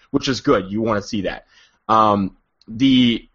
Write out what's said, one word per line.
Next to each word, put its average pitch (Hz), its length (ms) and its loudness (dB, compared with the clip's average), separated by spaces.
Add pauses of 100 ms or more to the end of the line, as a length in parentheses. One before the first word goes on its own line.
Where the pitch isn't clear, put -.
which 139 180 -4
is 123 140 -6
good. 101 300 0
You 110 100 -4
wanna 107 220 -2
see 104 180 -8
that. 80 240 -8 (420)
Um, 107 480 2 (320)
the 123 680 2